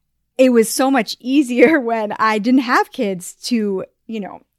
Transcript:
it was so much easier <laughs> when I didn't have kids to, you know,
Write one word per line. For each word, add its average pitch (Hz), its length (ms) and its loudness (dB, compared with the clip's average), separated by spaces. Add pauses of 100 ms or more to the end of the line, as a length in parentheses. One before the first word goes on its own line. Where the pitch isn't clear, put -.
(360)
it 262 140 6
was 226 180 4
so 269 220 -2
much 254 300 -2
easier 254 600 2
<laughs> - 0 -
when 226 320 -4
I 214 280 0
didn't 254 220 2
have 277 280 0
kids 196 440 -6 (100)
to, 208 400 -2 (220)
you 226 120 -10
know, - 240 -12 (160)